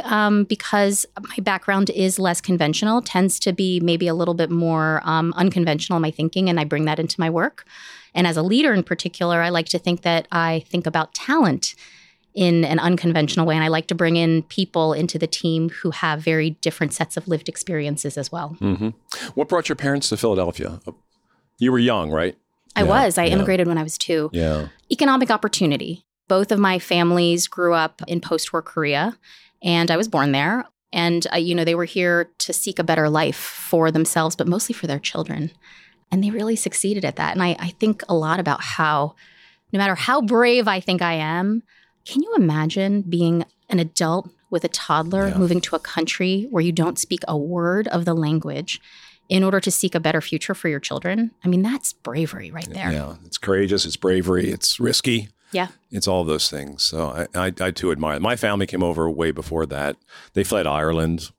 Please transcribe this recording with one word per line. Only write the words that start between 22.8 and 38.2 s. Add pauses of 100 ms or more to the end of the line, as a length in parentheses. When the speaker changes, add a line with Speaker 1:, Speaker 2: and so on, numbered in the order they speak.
Speaker 2:
Yeah,
Speaker 1:
was.
I
Speaker 2:
yeah.
Speaker 1:
immigrated
when
I
was
two.
Speaker 2:
Yeah. (220)
Speaker 1:
Economic
opportunity. (220)
Both
of
my
families
grew
up
in
post-war
Korea, (440)
and
I
was
born
there. (260)
And,
uh,
you
know,
they
were
here
to
seek
a
better
life
for
themselves,
but
mostly
for
their
children. (600)
And
they
really
succeeded
at
that.
And
I,
I (100)
think
a
lot